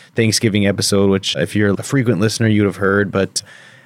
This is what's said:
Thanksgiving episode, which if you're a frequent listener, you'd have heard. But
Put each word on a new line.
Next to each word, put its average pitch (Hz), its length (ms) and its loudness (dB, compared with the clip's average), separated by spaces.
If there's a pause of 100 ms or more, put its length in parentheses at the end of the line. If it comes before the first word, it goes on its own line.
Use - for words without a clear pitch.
(160)
Thanksgiving 104 520 0
episode, 98 440 0
which 98 260 -2
if 78 180 -4
you're 104 160 2
a 92 120 -4
frequent 120 360 0
listener, 110 280 0
you'd 107 180 4
have 92 100 -2
heard. 98 340 0
But 95 320 -4 (440)